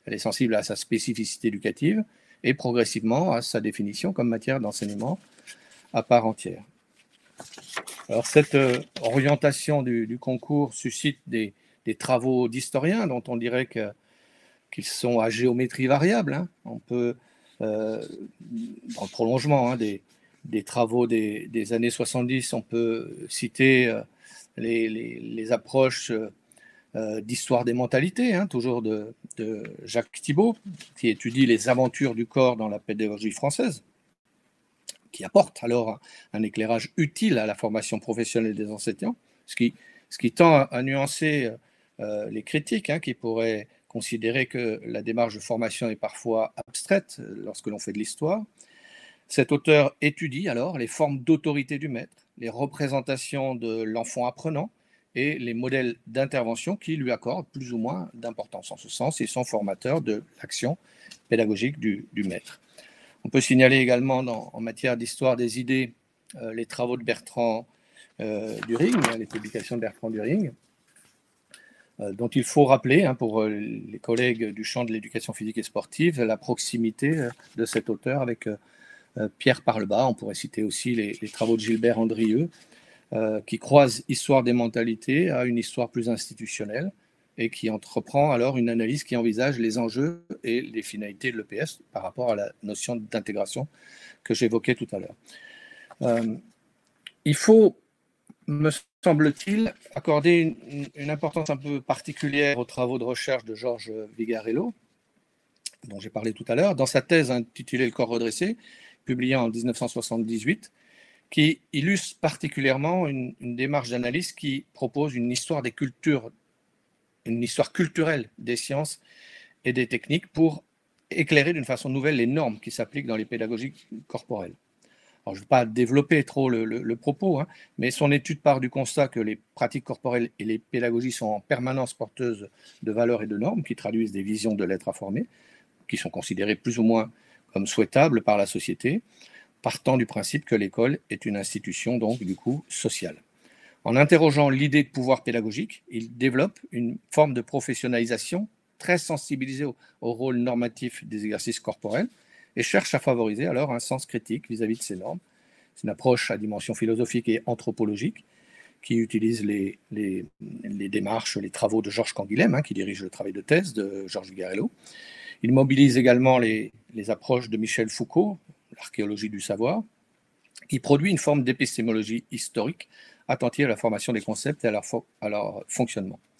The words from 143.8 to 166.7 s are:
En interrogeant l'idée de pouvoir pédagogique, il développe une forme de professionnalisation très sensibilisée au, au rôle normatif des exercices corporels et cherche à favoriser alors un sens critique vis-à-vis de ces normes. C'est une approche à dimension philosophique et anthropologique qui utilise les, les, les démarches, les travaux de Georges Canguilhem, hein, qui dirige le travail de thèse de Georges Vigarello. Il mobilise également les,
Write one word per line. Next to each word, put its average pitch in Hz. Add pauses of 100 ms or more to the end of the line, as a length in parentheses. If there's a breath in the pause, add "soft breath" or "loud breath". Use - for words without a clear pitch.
En 120
interrogeant 147
l'idée 139
de -
pouvoir 127
pédagogique, 117
il 117
développe 131 (120)
une 120 (140)
forme 151
de 120
professionnalisation 123 (300)
très 180
sensibilisée 139
au, 123 (240 soft breath)
au 117
rôle 127
normatif 120
des 107
exercices 107
corporels 117 (480 soft breath)
et 117
cherche -
à 135
favoriser 120
alors 139
un 120
sens -
critique 120
vis-à-vis 113
de -
ces 98
normes. 127 (560 soft breath)
C'est -
une 107
approche 123
à 104
dimension 107
philosophique 113
et 113
anthropologique 113 (580 soft breath)
qui 117
utilise 113
les, 101 (120)
les, 101 (160)
les 101
démarches, 104
les 101
travaux 107
de 104
Georges 107
Canguilhem, 110
hein, 147
qui 101
dirige 98
le 92
travail 98
de 98
thèse 160
de 98
Georges 95
Vigarello. 95 (720 loud breath)
Il 120
mobilise 135
également 127
les, 110 (220)